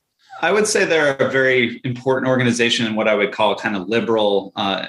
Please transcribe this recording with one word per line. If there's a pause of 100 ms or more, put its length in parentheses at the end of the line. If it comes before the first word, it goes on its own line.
(420)
I
would
say
they're
a
very
important
organization
in
what
I
would
call
kind
of
liberal,
uh,